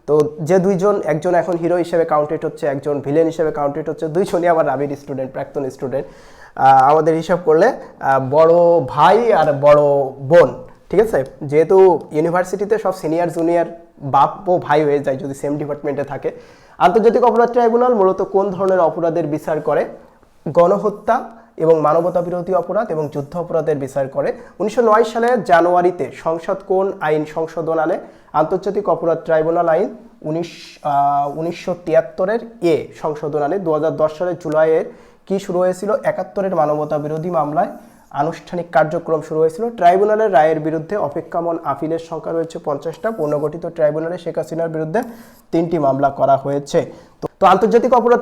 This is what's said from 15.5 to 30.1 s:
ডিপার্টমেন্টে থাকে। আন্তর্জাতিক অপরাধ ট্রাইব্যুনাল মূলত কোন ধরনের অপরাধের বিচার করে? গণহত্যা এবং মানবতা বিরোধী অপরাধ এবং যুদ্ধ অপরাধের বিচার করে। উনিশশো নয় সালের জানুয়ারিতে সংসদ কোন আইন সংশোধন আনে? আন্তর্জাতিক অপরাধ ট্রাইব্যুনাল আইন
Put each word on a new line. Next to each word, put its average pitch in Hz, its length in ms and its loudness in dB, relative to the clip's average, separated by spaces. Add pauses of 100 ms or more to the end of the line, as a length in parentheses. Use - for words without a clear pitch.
ডিপার্টমেন্টে 143 460 -6
থাকে। 139 260 -8 (480)
আন্তর্জাতিক 220 460 4
অপরাধ 233 280 4
ট্রাইব্যুনাল 240 420 2
মূলত 190 280 2
কোন 196 280 0
ধরনের 185 300 0
অপরাধের 165 460 0
বিচার 151 340 -4
করে? 156 240 0 (640)
গণহত্যা 196 840 0 (260)
এবং 160 240 4
মানবতা 170 420 0
বিরোধী 175 300 -6
অপরাধ 180 380 -2
এবং 156 220 -4
যুদ্ধ 143 240 -8
অপরাধের 160 400 -2
বিচার 135 320 -6
করে। 147 240 -4 (260)
উনিশশো 214 220 -2
নয় 226 240 4
সালের 233 400 0
জানুয়ারিতে 175 680 2
সংসদ 170 440 -6 (100)
কোন 190 340 0
আইন 156 240 0
সংশোধন 160 540 -4
আনে? 160 200 -2 (340)
আন্তর্জাতিক 190 560 -2
অপরাধ 165 360 -2
ট্রাইব্যুনাল 165 440 0
আইন 190 260 0 (280)